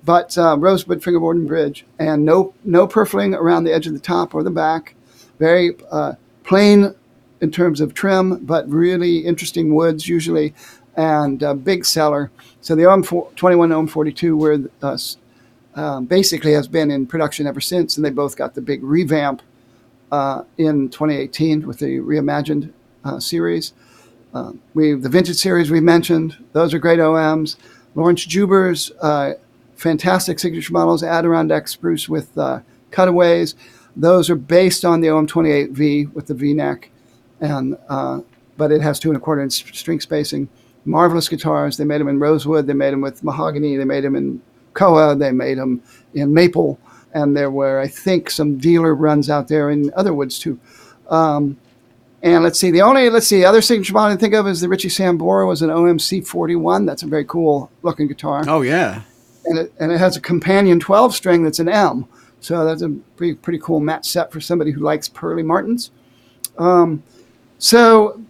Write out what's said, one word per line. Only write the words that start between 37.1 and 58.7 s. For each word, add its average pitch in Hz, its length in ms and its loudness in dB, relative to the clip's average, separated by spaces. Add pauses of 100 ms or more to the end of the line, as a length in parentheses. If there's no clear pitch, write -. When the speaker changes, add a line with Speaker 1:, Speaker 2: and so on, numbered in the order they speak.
Speaker 1:
and, 143 380 -4 (100)
uh, 135 320 -6 (380)
but 151 120 0
it 151 120 2
has 147 160 -2
two 160 100 -4
and 151 80 0
a 127 40 -6
quarter 147 220 -2
inch - 320 -8
string 165 260 -6
spacing. 147 480 -6 (360)
Marvelous 165 440 0
guitars. 147 480 -4
They 147 80 -4
made 151 160 -2
'em 143 80 -2
in 139 100 -2
rosewood. 147 480 0
They 139 80 -2
made 139 180 0
'em 139 80 -2
with 135 240 -8
mahogany. 147 520 -4
They 135 80 -4
made 139 200 0
'em 139 100 0
in 139 280 -6 (320)
koa. 156 420 4
They 139 160 0
made 131 260 -2
'em 127 220 -4 (340)
in 143 200 0
maple. 170 440 2 (360)
And 147 200 0
there 143 160 0
were, 135 300 -2
I 139 80 -4
think, 180 420 -2
some 147 280 -2
dealer 165 360 4
runs 151 360 2
out 147 180 -2
there 147 220 0
in 147 260 0
other 190 160 0
woods 143 260 -4
too. 139 200 -8 (500)
Um, 147 480 0 (640)
and 170 220 4
let's 170 140 0
see, 185 120 2
the 170 120 4
only, 247 260 6
let's 226 180 2
see, 190 180 4
other 214 180 6
signature 202 300 0
model 214 160 2
I 208 40 2
can 190 60 -2
think 214 160 2
of 208 120 2
is 175 140 -4
the 175 80 -4
Richie 185 200 -2
Sambora 185 580 0
was 170 160 -2
an 160 80 2
O 170 160 2
M 170 120 4
C 190 220 -2
forty-one. 175 640 -2
That's 143 180 -4
a 165 40 -10
very 147 180 -2
cool 151 460 -2 (120)
looking 156 240 -2
guitar. 147 400 -4
Speaker 2:
Oh, 151 160 0
yeah. 123 380 -2 (460)